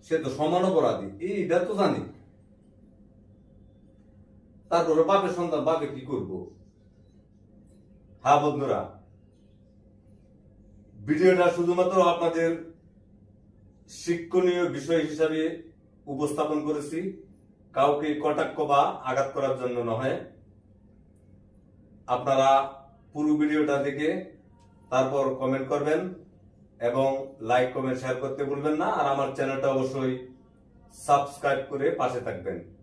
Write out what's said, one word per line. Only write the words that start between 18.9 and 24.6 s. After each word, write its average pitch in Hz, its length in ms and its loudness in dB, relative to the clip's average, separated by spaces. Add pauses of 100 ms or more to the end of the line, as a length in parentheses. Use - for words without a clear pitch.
আঘাত 131 260 0
করার 135 260 -2
জন্য 123 160 -4 (140)
নয়। 127 260 -2 (1900)
আপনারা 135 400 2 (640)
পুরো 151 280 0
ভিডিওটা 151 360 2 (100)
দেখে 147 240 -2 (800)